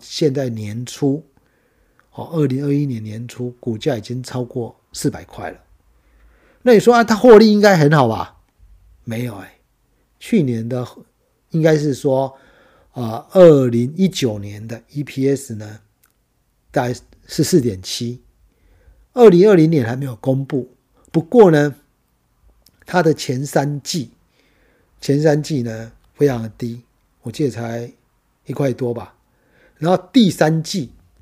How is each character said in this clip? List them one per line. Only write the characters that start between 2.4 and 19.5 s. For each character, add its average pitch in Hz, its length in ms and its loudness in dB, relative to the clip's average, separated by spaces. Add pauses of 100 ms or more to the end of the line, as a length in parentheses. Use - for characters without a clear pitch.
零 135 200 -4
二 143 80 -2
一 143 120 -2
年 120 160 -6
年 110 240 -12
初， 123 260 -12 (100)
股 113 160 -6
价 127 200 -4
已 107 40 -10
经 123 200 -10
超 123 220 -8
过 120 340 -12 (140)
四 - 180 -6
百 87 140 -10
块 - 260 -16
了。 - 100 -18 (1000)
那 240 120 4
你 208 60 8
说 233 140 4
啊， 233 120 4
它 226 100 0
获 214 220 8
利 220 120 8
应 208 120 2
该 202 160 6
很 147 160 4
好 131 160 4
吧？ - 280 -8 (680)
没 117 180 -8
有 117 120 -10
哎， - 240 -20 (600)
去 202 240 0
年 117 240 -4
的 123 180 -6 (680)
应 165 100 -2
该 156 160 4
是 147 160 -2
说， 135 440 -2 (560)
呃， 117 380 -10
二 156 360 6
零 120 280 -2
一 190 140 0
九 110 300 -6
年 104 260 -16
的 113 160 -14 (100)
E 143 120 -8
P 135 260 -4
S 131 260 -6
呢， 107 260 -16 (920)
大 123 160 -2
概 123 60 -4 (340)
是 - 160 -2
四 175 160 2
点 104 220 -4
七， 120 400 -10 (920)
二 247 140 6
零 185 220 8
二 202 60 6